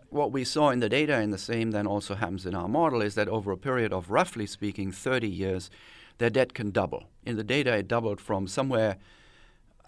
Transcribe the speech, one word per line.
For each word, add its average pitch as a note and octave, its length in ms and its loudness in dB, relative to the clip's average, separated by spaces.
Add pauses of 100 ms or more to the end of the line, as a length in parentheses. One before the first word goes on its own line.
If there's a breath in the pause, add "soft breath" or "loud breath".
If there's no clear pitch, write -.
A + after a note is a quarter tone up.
what C#3 220 0
we C3 120 -2
saw D3 260 4
in B2 100 2
the A2+ 100 2
data, C#3+ 260 2
and G#2+ 180 2
the F#2+ 60 -4
same A2+ 320 -2
then G#2 160 0
also G2+ 260 -2
happens F#2+ 320 -4
in F2+ 80 -4
our F2+ 140 -4
model, C3+ 340 2
is G#2 140 -2
that G#2+ 140 0
over G#2 220 -2
a F#2 60 -2
period A#2+ 360 0
of, F2+ 180 -4
roughly A#2 340 0
speaking, G2 460 -4
thirty A#2+ 380 -2
years, F#2 420 -4 (480 loud breath)
their A#2 100 4
debt B2+ 240 2
can G#2 160 -4
double. F#2 360 -2 (200)
In A#2 120 -4
the G#2+ 60 -2
data, B2+ 340 2
it F#2+ 100 0
doubled A2+ 340 0
from F#2+ 260 -2
somewhere A2 500 0 (920 soft breath)